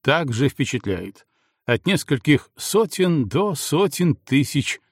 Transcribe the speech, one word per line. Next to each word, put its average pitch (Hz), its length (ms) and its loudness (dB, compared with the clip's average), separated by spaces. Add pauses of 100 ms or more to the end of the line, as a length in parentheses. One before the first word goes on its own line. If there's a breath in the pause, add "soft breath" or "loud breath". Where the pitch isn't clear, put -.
также 139 460 0
впечатляет: 98 800 -4 (400)
от 120 220 0
нескольких 147 680 0
сотен 180 720 0
до 170 280 0
сотен 175 600 0
тысяч - 640 -2 (120)